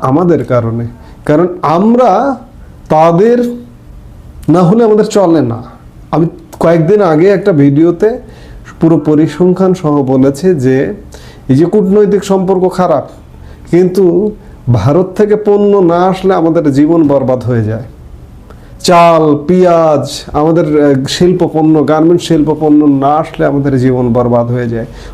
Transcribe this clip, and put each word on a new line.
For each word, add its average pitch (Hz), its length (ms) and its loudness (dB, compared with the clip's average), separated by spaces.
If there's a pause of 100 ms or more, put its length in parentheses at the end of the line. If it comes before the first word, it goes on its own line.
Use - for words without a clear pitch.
আমাদের 147 440 0
কারণে, 117 400 -4 (400)
কারণ 156 220 0 (140)
আমরা 226 760 0 (520)
তাদের 190 680 2 (920)
না 165 120 4
হলে 208 220 2
আমাদের 214 220 2
চলে 175 360 0
না। 117 220 -6 (480)
আমি 156 140 0 (340)
কয়েকদিন 165 420 2
আগে 170 280 2
একটা 196 220 0
ভিডিওতে 165 680 2 (640)
পুরো 165 160 2
পরিসংখ্যান 180 760 0
সহ 147 300 -2
বলেছি 139 520 0
যে 135 380 -2 (560)
এই 131 60 4
যে 156 100 4
কূটনৈতিক 202 580 0
সম্পর্ক 185 460 -2
খারাপ, 170 380 -2 (640)
কিন্তু 185 600 0 (420)
ভারত 143 420 0
থেকে 208 200 0
পণ্য 208 420 2
না 170 180 2
আসলে 185 380 0
আমাদের 165 400 0
জীবন 151 340 2
বরবাদ 131 360 0
হয়ে 117 200 -2
যায়। 107 200 -6 (960)
চাল, 165 580 4 (100)
পেঁয়াজ, 165 760 0 (100)
আমাদের, 151 500 0
আহ, 139 220 0
শিল্প 175 480 0
পণ্য, 156 340 2
গার্মেন্টস 160 400 0
শিল্প 151 320 0
পণ্য 151 260 2
না 139 220 0
আসলে 156 380 -2
আমাদের 139 340 -2
জীবন 123 340 0
বরবাদ 120 380 0
হয়ে 123 180 -4
যায়। 117 160 -6 (280)